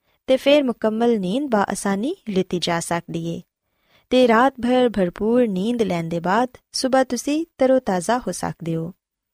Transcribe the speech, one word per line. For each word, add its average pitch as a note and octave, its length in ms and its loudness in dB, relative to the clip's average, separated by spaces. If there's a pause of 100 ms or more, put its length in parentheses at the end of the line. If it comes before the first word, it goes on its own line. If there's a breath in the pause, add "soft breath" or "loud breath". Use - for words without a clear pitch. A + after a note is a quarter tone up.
(280)
ਤੇ C4 100 4
ਫਿਰ C#4+ 260 4
ਮੁਕੰਮਲ A3+ 560 0
ਨੀਂਦ A3+ 300 -2
ਬਾਆਸਾਨੀ G3+ 680 -2 (140)
ਲਿੱਤੀ F#3 300 -2
ਜਾ E3+ 200 -2
ਸਕਦੀ E3 480 -6
ਏ E3+ 140 -8 (680)
ਤੇ B3+ 160 6
ਰਾਤ A#3+ 340 4
ਭਰ B3 280 2
ਭਰਪੂਰ G#3 580 0
ਨੀਂਦ G#3+ 340 -2
ਲੈਣ E3+ 280 -2
ਦੇ E3+ 100 -4
ਬਾਅਦ G3+ 380 -2 (140)
ਸੁਬਾਹ C4 320 0
ਤੁਸੀਂ C#4+ 420 -4 (120)
ਤਰੋਤਾਜ਼ਾ B3 600 0
ਹੋ A3 140 -6
ਸਕਦੇ E3+ 440 -6
ਹੋ। E3 160 -6 (420)